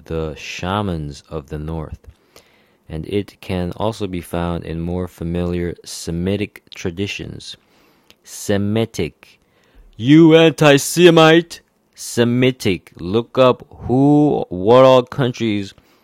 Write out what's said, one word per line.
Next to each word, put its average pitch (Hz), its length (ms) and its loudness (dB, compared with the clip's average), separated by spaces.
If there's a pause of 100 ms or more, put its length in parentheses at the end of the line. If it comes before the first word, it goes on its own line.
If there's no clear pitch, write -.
the 80 300 -8
shamans 90 920 -8
of 76 200 -12
the 76 100 -12
north, 78 500 -12 (800)
and 80 200 -12
it 98 340 -8
can 90 360 -6
also 107 280 -6
be 90 160 -10
found 85 420 -6
in 82 160 -10
more 87 280 -6
familiar 87 640 -6 (100)
Semitic 92 800 -8 (120)
traditions. - 800 -10 (640)
Semitic. 104 1160 -6 (580)
You 156 380 6
anti-Semite! 165 1300 4 (340)
Semitic. 120 1040 -2
Look 107 420 -4
up 127 320 2
who, 143 800 0
what 110 360 4
all 131 160 6
countries, 113 720 -6 (300)